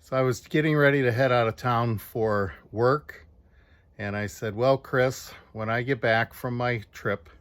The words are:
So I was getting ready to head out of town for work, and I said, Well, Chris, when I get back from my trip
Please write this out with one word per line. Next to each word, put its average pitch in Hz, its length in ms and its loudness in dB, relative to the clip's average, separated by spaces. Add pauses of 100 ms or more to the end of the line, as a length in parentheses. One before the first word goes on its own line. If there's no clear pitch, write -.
So - 160 -8
I 131 60 2
was 127 180 0
getting 151 360 0
ready 143 260 4
to 123 100 2
head 127 180 2
out 120 180 4
of 110 80 -4
town 120 420 0
for 104 560 -2 (180)
work, 123 540 0 (720)
and 101 180 -6
I 104 100 -4
said, 104 300 -8
Well, 131 220 4
Chris, 127 540 -2 (200)
when 107 160 -6
I 117 140 -2
get 127 180 -4
back 117 340 0
from 123 220 -6
my 120 260 -2 (100)
trip - 360 -6 (120)